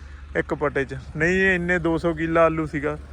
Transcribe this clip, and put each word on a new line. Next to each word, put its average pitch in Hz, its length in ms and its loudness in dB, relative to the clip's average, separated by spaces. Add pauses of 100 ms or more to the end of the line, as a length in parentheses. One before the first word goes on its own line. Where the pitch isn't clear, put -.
(360)
ਇੱਕ 170 180 -2
ਪੱਟੇ 139 300 0
'ਚ। 131 120 -8 (200)
ਨਹੀਂ, 156 140 2
ਇਹ 190 240 4
ਇੰਨੇ 175 240 0
ਦੋ 165 200 2
ਸੌ 170 160 0
ਕਿੱਲਾ 165 300 4
ਆਲੂ 160 220 2
ਸੀਗਾ, 147 320 -4 (140)